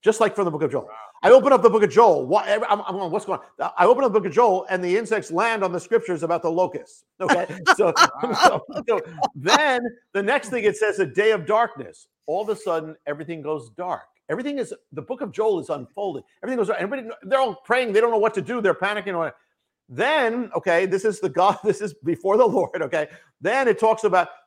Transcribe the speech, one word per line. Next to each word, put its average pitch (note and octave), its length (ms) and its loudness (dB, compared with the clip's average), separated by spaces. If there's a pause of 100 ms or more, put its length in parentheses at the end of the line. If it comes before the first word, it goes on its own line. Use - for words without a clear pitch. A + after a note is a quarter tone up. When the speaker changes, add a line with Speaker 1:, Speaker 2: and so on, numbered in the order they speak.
Speaker 1:
just A3 180 2
like G#3+ 160 2
from G3+ 80 -2
the E3+ 60 -2
book D3+ 120 -4
of C#3+ 80 -2
Joel. C3 140 -6
Speaker 2:
Wow. - 60 -20 (320)
Speaker 1:
I A#3 80 6
open C4 220 8
up A3 100 4
the A3+ 80 8
book G#3 120 2
of F#3+ 80 2
Joel. D#3+ 360 4
What, G3 220 0
I'm, G#3 340 0
I'm F#3+ 140 -8
going, F#3+ 140 -6
"What's F#3 140 -6
going F#3+ 160 -6 (180)
on?" E3 180 -4
I F3+ 100 6
open B3+ 180 6
up A3+ 80 2
the G#3 80 4
book F3 60 -6
of E3+ 80 -4
Joel, G3+ 340 4
and F3+ 160 -2
the F3+ 120 0
insects G#3+ 340 -4
land G#3+ 340 0
on F3+ 80 -2
the F3 80 -4
scriptures F#3 420 -2
about E3 200 -2
the E3 80 -2
locusts. F3 540 -4 (160)
Okay, F3 260 0 (160)
Speaker 3:
<laughs> - 140 6
Speaker 1:
so, F3 160 2 (300)
Speaker 2:
Wow. B3 120 -4 (100)
Speaker 1:
so, - 440 2
so G#3+ 120 0 (340)
then B3 460 0 (320)
the G3 100 -4
next A3 280 -2
thing A#3 140 -4
it G#3 120 2
says, G#3+ 240 -2
"A F3+ 60 0
day G3+ 260 0
of F3+ 140 -4
darkness." D3+ 600 -4 (200)
All F3 160 -4
of G#3 80 -8
a G3+ 60 -4
sudden, D#3+ 400 -6 (100)
everything D3+ 340 -10
goes C#3 300 -8
dark. F3 320 -10 (260)
Everything C4+ 300 -6
is, A3+ 160 -8 (180)
the C#3+ 100 -12
book B3+ 180 -10
of G#3+ 100 -8
Joel G#3 300 -2
is C#3 100 -10
unfolding. D3+ 540 -8 (180)
Everything B3 160 -6
goes G3+ 80 0
dark. F#3 140 -4
Everybody, A3 280 -6 (140)
they're G#3 160 0
all B3+ 160 0 (100)
praying. A#3+ 280 0
They G3+ 80 4
don't A#3 100 2
know A3 80 0
what A3 160 0
to F#3+ 80 -4
do. A#3 180 -6
They're F#3+ 140 2
panicking. F#3 560 -4 (580)
Then, A#3 680 0
okay, F3 300 2
this F#3+ 180 -2
is G#3+ 160 -2
the F#3+ 80 -2
God, F#3 320 2
<laughs> - 40 -20
this G3+ 160 0
is G3+ 140 -6
before F#3 420 -2
the A#3+ 100 6
Lord, F3+ 360 -2
okay? D3+ 260 -4 (320)
Then B3 280 0
it G#3 100 2
talks A3 260 2
about F3+ 240 2 (180)